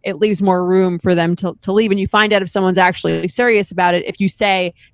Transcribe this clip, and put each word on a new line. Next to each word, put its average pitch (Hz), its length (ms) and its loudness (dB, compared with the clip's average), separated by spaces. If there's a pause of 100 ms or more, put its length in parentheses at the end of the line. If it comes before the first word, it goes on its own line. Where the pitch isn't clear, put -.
it 180 160 -6
leaves 202 240 0
more 185 240 2
room 185 320 2
for 180 160 0
them 170 220 0
to, 180 240 -6
to - 120 -8
leave. 220 200 2
And 202 80 0
you 190 80 -2
find 208 240 2
out 196 100 2
if 180 80 -10
someone's 185 280 0
actually 170 500 0
serious 226 420 0
about 175 240 0
it. 180 100 -2
If - 160 -10
you 196 80 0
say, 190 460 -2 (200)